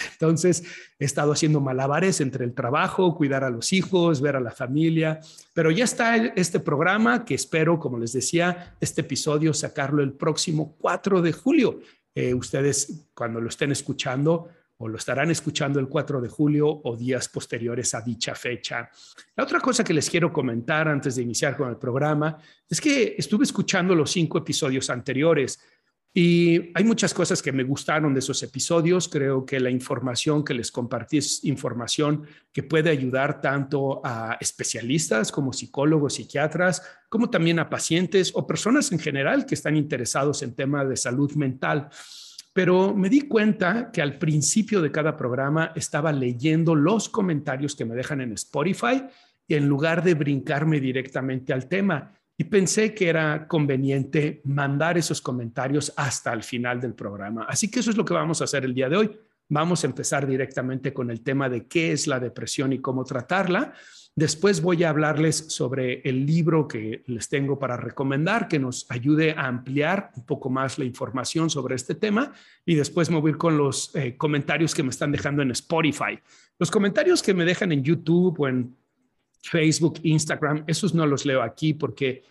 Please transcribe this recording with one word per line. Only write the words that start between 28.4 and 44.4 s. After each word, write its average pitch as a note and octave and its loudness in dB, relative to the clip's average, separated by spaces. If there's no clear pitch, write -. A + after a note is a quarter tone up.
episodios. E3+ 2
Creo C3+ 0
que C3+ -4
la B2+ 0
información B2+ 0
que D3 -2
les A#2 -6
compartí A#2+ -2
es - -4
información C#3 -2
que C3 -6
puede D#3+ 2
ayudar C3+ 0
tanto C#3 -2
a A2+ -6
especialistas D3+ -2
como C3+ -2
psicólogos, C#3+ 0
psiquiatras, D#3 0
como A#3 0
también E3+ 2
a D3+ -2
pacientes F3 2
o - -2
personas A3+ 2
en F3 0
general D3+ 0
que - -4
están D#3 0
interesados C#3+ -2
en B2 -8
temas C#3 0
de A#2+ -2
salud C3+ 0
mental. D3 -2
Pero F#3 4
me F#3+ 2
di C#4+ 4
cuenta G#3+ 2
que E3+ -2
al C#3+ -2
principio E3+ 2